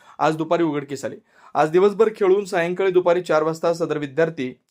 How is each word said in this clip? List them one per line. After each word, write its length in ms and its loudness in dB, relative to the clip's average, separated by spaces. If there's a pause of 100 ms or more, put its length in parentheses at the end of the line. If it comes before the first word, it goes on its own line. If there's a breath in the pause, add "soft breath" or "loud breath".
(180 loud breath)
आज 180 2
दुपारी 260 0
उघडकीस 420 -4
आली. 120 -8 (380 soft breath)
आज 160 2
दिवसभर 380 4
खेळून 360 0
सायंकाळी 460 -2
दुपारी 300 2
चार 220 2
वाजता 300 -2
सदर 260 -4
विद्यार्थी 600 -4 (120)